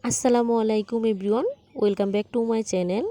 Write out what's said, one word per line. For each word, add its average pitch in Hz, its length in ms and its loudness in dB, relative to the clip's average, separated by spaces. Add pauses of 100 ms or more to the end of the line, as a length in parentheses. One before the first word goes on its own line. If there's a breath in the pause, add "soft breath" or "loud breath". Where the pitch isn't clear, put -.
(120)
আসসালামু 233 480 2
আলাইকুম 220 420 0 (100)
everyone, 208 360 0 (360)
welcome 202 300 0
back 208 200 0
to 240 60 0 (100)
my 226 200 0
channel। 185 400 0